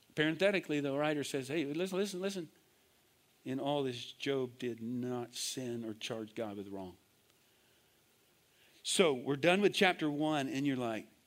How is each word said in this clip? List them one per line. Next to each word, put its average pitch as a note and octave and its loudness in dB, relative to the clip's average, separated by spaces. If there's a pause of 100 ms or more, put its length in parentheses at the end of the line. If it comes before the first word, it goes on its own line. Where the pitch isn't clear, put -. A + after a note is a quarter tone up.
(140)
parenthetically, D#3+ 2
the C#3 0
writer D3 2
says, C3 -4
"Hey, D3 0
listen, F3+ -2
listen, F#3+ -2
listen. F#3+ -4 (960)
In C3 -4
all C#3+ 0
this, A#2+ -4
Job C3 -2
did A#2 -6
not A#2+ -4
sin A#2+ -6
or A2 -6
charge A2 -8
God G#2 -4
with G2+ -8
wrong." F#2+ -8 (1900)
So E3+ 6
we're C3 0
done E3+ 4
with F#3+ 6
chapter F3+ 4
one, D3 0
and C3+ 0
you're C3+ 2
like, A2+ -2 (200)